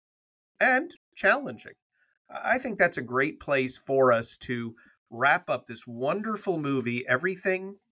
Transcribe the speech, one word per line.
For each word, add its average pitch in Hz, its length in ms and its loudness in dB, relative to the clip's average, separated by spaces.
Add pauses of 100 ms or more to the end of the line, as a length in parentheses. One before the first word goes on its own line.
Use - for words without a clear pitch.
(600)
and 262 320 2 (240)
challenging? 208 580 0 (560)
I - 280 0
think 247 200 -6
that's 180 200 2
a - 40 -6
great 127 380 -2
place 131 380 0
for 135 340 4
us 113 280 0
to 120 360 -6 (340)
wrap 143 400 2
up 135 160 -4
this 113 220 -16
wonderful 175 720 -2
movie, 127 480 -2
Everything 185 680 -2 (180)